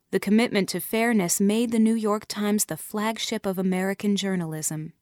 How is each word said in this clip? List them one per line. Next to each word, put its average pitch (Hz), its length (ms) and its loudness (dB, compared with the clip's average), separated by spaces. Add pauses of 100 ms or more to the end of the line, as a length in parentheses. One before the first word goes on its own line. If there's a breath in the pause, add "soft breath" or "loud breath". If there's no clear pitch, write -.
(120)
The 196 80 2
commitment 208 480 2
to 180 120 -4
fairness 220 600 0
made 220 320 2
the 233 80 2
New 220 140 6
York 214 340 -2
Times 208 380 0
the 160 100 -6
flagship 220 680 -4
of 190 140 -2
American 190 580 0
journalism. 165 840 -4